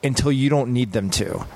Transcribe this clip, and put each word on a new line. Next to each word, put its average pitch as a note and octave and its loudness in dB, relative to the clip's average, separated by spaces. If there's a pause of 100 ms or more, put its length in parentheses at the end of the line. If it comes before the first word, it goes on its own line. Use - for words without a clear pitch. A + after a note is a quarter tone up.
until C#3+ 0
you C3+ 2
don't C3 2
need B2 0
them G2+ -2
to, F2+ -4 (100)